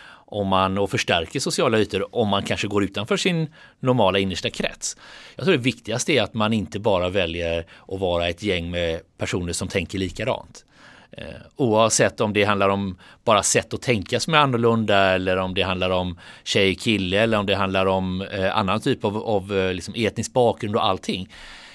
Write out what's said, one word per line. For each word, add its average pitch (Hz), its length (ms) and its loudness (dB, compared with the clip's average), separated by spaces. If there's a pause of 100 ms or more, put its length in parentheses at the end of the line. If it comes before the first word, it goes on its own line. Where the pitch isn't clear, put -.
(260)
om 101 220 -2
man, 95 300 2
och 101 120 0
förstärker 92 500 -2
sociala 131 380 0
ytor 101 380 -2
om 110 120 2
man 98 140 2
kanske - 260 -2
går 101 160 0
utanför 104 320 -2
sin 165 380 0 (260)
normala 110 380 4
innersta 98 320 -2
krets. - 460 -8 (400)
Jag - 80 -6
tror 175 120 4
det 123 60 0
viktigaste 123 500 -2
är 123 100 4
att 98 120 -4
man 110 180 0
inte 101 280 -2
bara 95 280 2
väljer 85 580 -2 (220)
att 95 120 -6
vara 87 280 0
ett 87 140 -6
gäng 87 280 -2
med 85 300 -2 (180)
personer 87 340 -4
som 95 160 -6
tänker 95 300 -4
likadant. 98 680 -6 (460)
Eh, - 140 -16 (320)
oavsett 110 640 2
om 107 120 0
det 101 120 4
handlar 98 240 4
om 98 300 -2 (260)
bara 107 180 4
sätt - 320 0
att - 80 -6
tänka 117 380 0
som 165 140 -2
är 156 40 6
annorlunda 117 600 4
eller 92 380 4
om 92 180 -2
det 92 80 0
handlar 92 280 0
om 92 280 -2 (260)
tjej, 95 300 2
kille 98 460 0
eller 113 180 2
om 101 80 -2
det 98 80 0
handlar 95 320 0
om, 92 360 0
eh, 95 360 -2
annan 104 220 0
typ 131 240 -2
av, 104 120 -2
av, 101 420 -2
eh, 92 160 0
liksom 92 220 -10
etnisk 110 360 -2
bakgrund 110 440 0
och - 80 0
allting. 95 440 -2 (460)